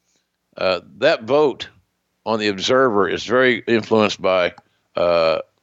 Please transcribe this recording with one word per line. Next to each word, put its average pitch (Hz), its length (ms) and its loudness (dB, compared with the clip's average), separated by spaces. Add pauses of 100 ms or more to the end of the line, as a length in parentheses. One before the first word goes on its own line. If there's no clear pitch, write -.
(560)
uh, 92 240 -2 (180)
that 139 240 0
vote 131 460 0 (580)
on 110 140 -2
the 104 80 0
Observer 104 600 0
is 87 160 -4
very 123 440 0
influenced 107 520 0
by, 90 340 0 (420)
uh, 82 420 0 (240)